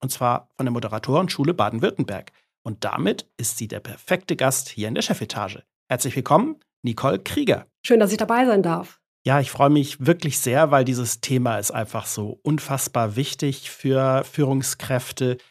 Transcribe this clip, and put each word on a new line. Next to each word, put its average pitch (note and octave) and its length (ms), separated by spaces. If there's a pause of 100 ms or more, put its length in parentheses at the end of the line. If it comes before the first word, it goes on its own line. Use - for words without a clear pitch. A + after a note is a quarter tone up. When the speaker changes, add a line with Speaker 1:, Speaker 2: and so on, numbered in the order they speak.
Speaker 1:
und C3 100
zwar - 440
von B2+ 120
der A#2+ 60
Moderatorenschule C3+ 840
Baden-Württemberg. G#2+ 760 (300)
Und A2 220
damit D#3+ 440 (100)
ist - 200
sie A2 100
der G#2 120
perfekte - 560
Gast C3 340
hier G#2 180
in A2+ 60
der - 80
Chefetage. - 640 (260)
Herzlich B2+ 260
willkommen, G3 420 (260)
Nicole C3+ 340
Krieger. - 480 (180)
Speaker 2:
Schön, A#3 160
dass G3+ 120
ich G#3 80
dabei A#3 260
sein G#3+ 160
darf. E3+ 380 (260)
Speaker 1:
Ja, C3+ 140
ich C3+ 100
freue C#3+ 220
mich C#3+ 340
wirklich E3+ 320
sehr, C#3 320
weil C3+ 160
dieses B2 360
Thema B2 360
ist G#2 140
einfach A2+ 340
so - 380
unfassbar C3 720
wichtig C#3 560
für C3+ 540
Führungskräfte. C3 1120 (140)